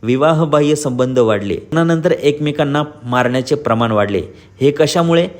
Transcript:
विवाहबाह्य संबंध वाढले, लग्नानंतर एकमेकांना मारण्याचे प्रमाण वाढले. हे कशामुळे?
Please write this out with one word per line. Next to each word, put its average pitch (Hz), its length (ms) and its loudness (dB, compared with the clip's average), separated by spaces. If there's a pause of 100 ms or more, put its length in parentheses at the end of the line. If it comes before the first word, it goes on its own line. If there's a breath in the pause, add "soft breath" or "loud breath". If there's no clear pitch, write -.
विवाहबाह्य 147 720 2
संबंध 127 440 -2
वाढले, 104 360 0
लग्नानंतर 165 560 0
एकमेकांना 147 720 0 (220)
मारण्याचे 127 500 0
प्रमाण 113 380 -2
वाढले. 101 300 0 (380 loud breath)
हे 139 100 4
कशामुळे? 170 580 0 (120)